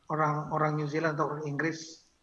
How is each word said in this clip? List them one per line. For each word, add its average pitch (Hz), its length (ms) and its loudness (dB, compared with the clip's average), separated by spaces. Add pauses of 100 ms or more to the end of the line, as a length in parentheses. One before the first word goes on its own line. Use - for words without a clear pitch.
(140)
orang-orang 151 640 2
New 151 140 0
Zealand 156 260 0
atau 147 160 0
orang 151 160 -6
Inggris, 156 560 -4 (180)